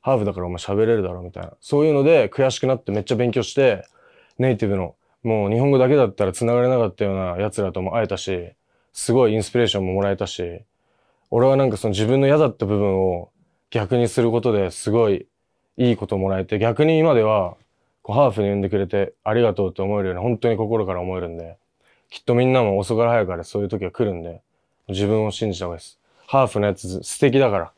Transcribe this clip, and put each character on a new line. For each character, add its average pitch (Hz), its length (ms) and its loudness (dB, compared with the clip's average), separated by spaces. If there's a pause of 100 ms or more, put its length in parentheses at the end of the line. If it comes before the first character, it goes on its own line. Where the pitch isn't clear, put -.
ハ 135 160 2
ー - 20 2
フ 104 60 0
だ 101 80 -2
か 90 80 -8
ら 90 40 -4
お 87 40 -6
前 90 80 -8
喋 101 280 0
れ 117 100 2
る 104 60 0
だ 92 80 -4
ろ 90 140 -10
み 90 80 -14
た 90 80 -16
い 87 40 -12
な。 82 160 -16
そ 147 220 0
う 156 60 4
い - 20 4
う 151 60 2
の 139 80 4
で 143 260 6
悔 131 220 0
し - 80 -8
く 135 80 0
な 131 80 2
っ 123 80 -12
て - 80 -6
め 101 100 -2
っ - 20 -8
ち 127 100 -2
ゃ - 20 2
勉 120 160 0
強 127 100 -2
し - 140 -6
て、 123 320 2 (500)
ネ 127 140 2
イ 107 60 0
テ 110 100 -2
ィ - 20 0
ブ 101 60 0
の、 90 200 -6 (280)
も 107 240 0
う 101 40 0
日 113 60 0
本 139 140 2
語 135 80 4
だ 127 100 4
け 147 60 4
だ 131 100 6
っ 98 60 -4
た 101 140 -2
ら 95 60 0
繋 117 220 -2
が 123 80 2
れ 123 60 2
な 127 100 2
か 113 100 2
っ 90 60 -4
た 107 120 -2
よ 98 80 -2
う - 20 -4
な 90 240 -4
奴 104 240 -2
ら 92 80 -2
と 92 100 -6
も 92 140 -4
会 113 80 0
え 101 40 -4
た 95 100 -6
し、 90 360 -8 (400)
す - 200 -4
ご 123 140 4
い 107 60 2
イ - 20 0
ン 110 60 0
ス - 100 -8
ピ 123 60 0
レ 120 60 4
ー 110 40 2
シ 101 120 -2
ョ - 20 -2
ン 92 60 -2
も 92 60 -2
も 98 100 0
ら 98 80 0
え 95 60 -2
た 98 100 -4
し、 87 340 -10 (680)
俺 120 160 4
は 135 80 4
な 135 80 2
ん 127 80 2
か 107 60 -6
そ 117 100 -4
の 104 60 0
自 104 120 0
分 135 160 2
の 139 60 4
嫌 147 100 4
だ 147 120 4
っ 107 60 -8
た 104 120 -4
部 104 100 0
分 98 220 0
を 87 320 -4 (400)
逆 110 240 -2
に 120 140 2
す - 120 0
る 117 100 4
こ 117 100 0
と 120 100 0
で 98 180 0
す - 220 -6
ご 113 180 4
い 92 180 -2 (500)
い 123 160 2
い 101 40 -2
こ 101 80 -8
と 101 120 -4
も 95 120 -2
ら 95 80 -2
え 92 80 -4
て、 107 140 -4
逆 117 240 2
に 160 160 4
今 156 140 4
で 113 100 4
は、 104 320 0 (480)
こ 104 100 -8
う - 20 -2
ハ 117 120 4
ー 113 40 2
フ 104 120 -2
に 101 60 2
呼 101 80 0
ん 98 40 -2
で 98 80 -2
く 107 80 -2
れ 98 80 0
て 98 280 -2 (100)
あ 107 100 -2
り 117 80 2
が 110 120 2
と 95 140 -2
う - 20 -2
っ 90 40 -10
て - 80 -8
思 101 180 -2
え 98 40 -2
る 95 60 -4
よ 90 60 -4
う - 20 -8
に 90 60 -6
本 117 140 -2
当 117 120 0
に 110 80 0
心 107 280 -2
か 92 80 -6
ら 90 60 -4
思 92 180 -6
え 90 40 -6
る 87 80 -8
ん 82 80 -12
で、 82 200 -16 (520)
き - 100 -18
っ - 60 -20
と 120 100 2
み 123 100 4
ん 131 60 4
な 127 120 4
も 98 140 2
遅 104 200 -2
か 117 80 2
れ 117 40 2
早 113 160 2
か 90 120 -6
れ 85 60 -10
そ - 160 -6
う 101 40 -2
い - 20 -4
う 95 40 -6
時 95 160 -6
が 87 60 -6
来 - 120 -4
る 101 100 -2
ん 85 100 -10
で、 85 180 -14 (480)
自 98 180 -2
分 110 180 0
を 104 60 -4
信 104 220 -4
じ 82 60 -10
た 92 60 -6
方 87 60 -8
が 85 60 -10
い - 0 -
い - 20 -16
で - 60 -20
す。 - 140 -20 (280)
ハ 135 160 2
ー 120 40 2
フ - 120 -4
の 104 80 2
や 101 60 0
つ 92 280 -8
素 - 180 -12
敵 139 200 4
だ 131 100 4
か 101 100 0
ら。 82 180 -8